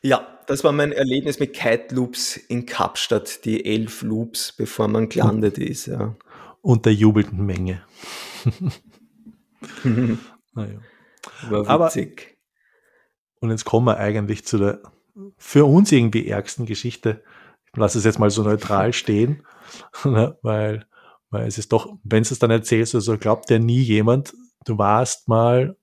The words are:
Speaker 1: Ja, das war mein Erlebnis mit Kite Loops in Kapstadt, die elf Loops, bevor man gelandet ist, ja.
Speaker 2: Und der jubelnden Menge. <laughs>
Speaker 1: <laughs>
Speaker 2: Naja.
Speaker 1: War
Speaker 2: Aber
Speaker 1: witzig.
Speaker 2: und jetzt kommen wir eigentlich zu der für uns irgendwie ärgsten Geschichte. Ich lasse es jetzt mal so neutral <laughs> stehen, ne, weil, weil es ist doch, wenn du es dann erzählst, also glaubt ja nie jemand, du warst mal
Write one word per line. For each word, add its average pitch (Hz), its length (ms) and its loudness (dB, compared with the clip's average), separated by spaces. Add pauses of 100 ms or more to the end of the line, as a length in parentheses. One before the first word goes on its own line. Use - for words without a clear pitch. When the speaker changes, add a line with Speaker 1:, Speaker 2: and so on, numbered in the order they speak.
Speaker 1:
Ja, - 440 0
das 139 180 -4
war 147 80 4
mein 147 200 0
Erlebnis 139 460 -2
mit 139 160 -4
Kite 117 400 -2
Loops 123 420 -4
in 120 300 -8
Kapstadt, - 760 -4
die 110 200 -4
elf 110 380 -4
Loops, 110 500 -6
bevor 107 360 -4
man 110 200 0
gelandet 107 500 0
ist, - 280 -8
ja. 110 280 -6 (460)
Speaker 2:
Und 120 260 4
der 110 80 6
jubelnden 104 500 2
Menge. 92 380 -4 (640)
<laughs> - 180 -4 (1200)
Speaker 1:
<laughs> 117 340 0 (360)
Speaker 2:
Naja. 104 260 -10 (600)
Speaker 1:
War 104 260 -2
Speaker 2:
Aber 160 240 2
Speaker 1:
witzig. - 480 -10 (1000)
Speaker 2:
und 113 100 -2
jetzt 110 140 -4
kommen 120 220 2
wir 104 120 2
eigentlich 104 460 -4
zu 113 140 -2
der 101 220 0 (580)
für - 260 4
uns 170 280 6
irgendwie 117 360 2
ärgsten 104 380 -6
Geschichte. 110 560 -6 (440)
Ich - 100 -16
lasse 113 220 2
es 98 60 -4
jetzt 110 140 2
mal 104 120 4
so 107 120 -2
neutral 104 500 0
<laughs> - 20 -4
stehen, 120 520 -2 (580)
ne, 131 380 2
weil, 107 440 -4 (440)
weil 110 160 -4
es 107 120 -8
ist - 140 -4
doch, - 300 -2
wenn 110 220 2
du 123 80 -4
es 120 60 -8
dann 117 120 2
erzählst, 113 440 0
also 110 240 0
glaubt - 320 0
ja 117 80 6
nie 120 220 2
jemand, 117 540 2 (300)
du 107 140 -4
warst 107 500 0
mal 120 540 2